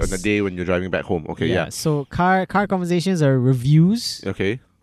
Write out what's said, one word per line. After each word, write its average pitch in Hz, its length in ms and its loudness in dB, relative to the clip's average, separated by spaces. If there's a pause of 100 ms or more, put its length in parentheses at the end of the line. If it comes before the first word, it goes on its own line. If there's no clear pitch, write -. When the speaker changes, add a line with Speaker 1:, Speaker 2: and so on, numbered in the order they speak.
Speaker 1:
on - 80 0
the 92 80 -4
Speaker 2:
Yes. 90 60 -8
Speaker 1:
day 104 180 2
when 98 160 -2
you're 87 80 -6
driving 90 260 -2
back 85 140 -4
home. 82 240 -4
Okay, 82 200 -4
yeah. 85 200 0
Speaker 2:
So 147 380 -4
car, 185 400 0
car 202 200 -2
conversations 180 540 0
are 135 180 4
reviews. 147 840 2
Speaker 1:
Okay. 98 360 -4 (220)